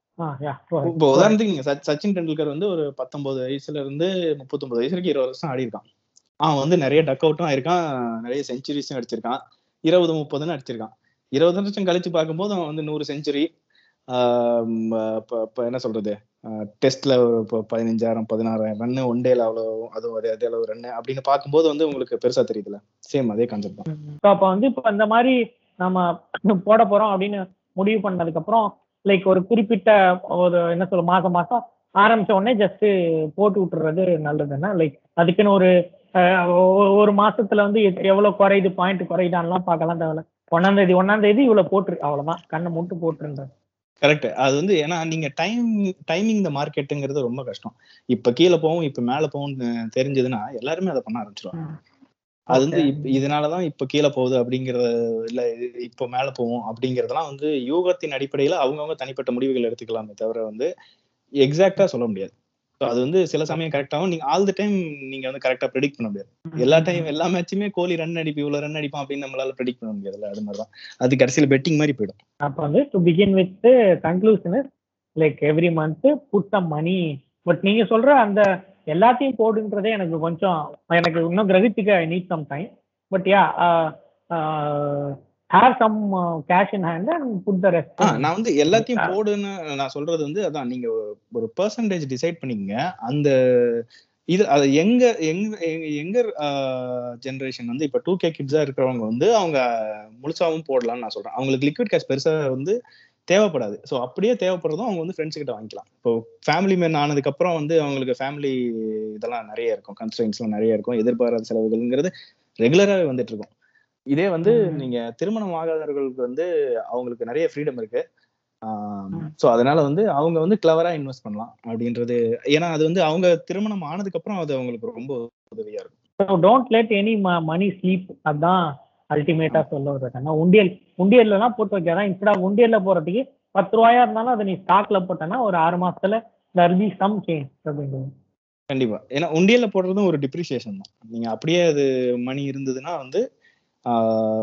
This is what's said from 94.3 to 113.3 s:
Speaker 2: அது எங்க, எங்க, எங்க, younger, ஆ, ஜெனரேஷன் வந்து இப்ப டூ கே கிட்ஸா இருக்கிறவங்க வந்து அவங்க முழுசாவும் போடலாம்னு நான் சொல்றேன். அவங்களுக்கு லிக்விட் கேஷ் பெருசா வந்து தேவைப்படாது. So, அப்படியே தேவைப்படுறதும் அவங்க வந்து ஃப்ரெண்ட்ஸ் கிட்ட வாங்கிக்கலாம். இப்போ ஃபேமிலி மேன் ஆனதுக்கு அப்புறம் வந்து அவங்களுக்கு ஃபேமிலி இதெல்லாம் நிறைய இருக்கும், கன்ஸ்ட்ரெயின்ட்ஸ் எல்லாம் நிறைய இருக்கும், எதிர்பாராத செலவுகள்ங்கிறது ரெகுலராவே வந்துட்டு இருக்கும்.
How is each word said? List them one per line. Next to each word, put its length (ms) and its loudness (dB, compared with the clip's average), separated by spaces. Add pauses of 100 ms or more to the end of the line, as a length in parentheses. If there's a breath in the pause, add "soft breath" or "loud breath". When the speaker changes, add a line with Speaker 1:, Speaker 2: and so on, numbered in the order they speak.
Speaker 2:
அது 260 4
எங்க, 420 4
எங்க, 420 -4
எங்க, 280 -4
younger, 560 -4
ஆ, 760 -6 (100)
ஜெனரேஷன் 400 -10
வந்து 180 -6
இப்ப 180 -2
டூ 140 -2
கே 160 -2 (100)
கிட்ஸா 260 0
இருக்கிறவங்க 300 -2
வந்து 380 0
அவங்க 520 0 (340)
முழுசாவும் 460 -2
போடலாம்னு 300 -2
நான் 100 -8
சொல்றேன். 240 -12
அவங்களுக்கு 340 -2
லிக்விட் 260 -2
கேஷ் 200 0
பெருசா 360 -2
வந்து 340 -4 (500 soft breath)
தேவைப்படாது. 500 0
So, 180 -4
அப்படியே 340 0
தேவைப்படுறதும் 500 -2
அவங்க 140 -4
வந்து 180 -6
ஃப்ரெண்ட்ஸ் 180 -8
கிட்ட 180 -8
வாங்கிக்கலாம். 420 -16
இப்போ 320 -2 (240)
ஃபேமிலி 260 2
மேன் 180 2
ஆனதுக்கு 360 0
அப்புறம் 240 0
வந்து 260 0
அவங்களுக்கு 440 -2
ஃபேமிலி 480 -4 (420)
இதெல்லாம் 320 -8
நிறைய 260 -4
இருக்கும், 280 -8
கன்ஸ்ட்ரெயின்ட்ஸ் 380 -4
எல்லாம் 200 -4
நிறைய 140 2
இருக்கும், 260 -2
எதிர்பாராத 440 0 (120)
செலவுகள்ங்கிறது 520 0 (560 soft breath)
ரெகுலராவே 460 4
வந்துட்டு 40 -4
இருக்கும். 460 -8 (440)